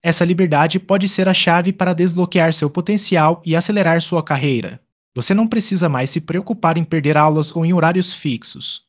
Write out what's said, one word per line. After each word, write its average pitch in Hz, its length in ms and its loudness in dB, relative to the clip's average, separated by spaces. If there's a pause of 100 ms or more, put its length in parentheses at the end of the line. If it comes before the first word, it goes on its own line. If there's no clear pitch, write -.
Essa 170 220 2
liberdade 170 540 2
pode 196 300 0
ser 190 200 0
a 185 60 2
chave 180 380 2
para 180 200 -2
desbloquear 175 600 0
seu 151 160 -2
potencial 165 760 0
e 160 100 -2
acelerar 170 480 0
sua 165 200 -2
carreira. 135 580 -4 (340)
Você 123 180 -2
não 220 140 2
precisa 196 420 0
mais 131 220 -2
se 170 100 -2
preocupar 170 560 -2
em 170 80 0
perder 151 320 0
aulas 151 380 2
ou 165 100 -2
em 170 80 2
horários 175 400 0
fixos. - 760 -8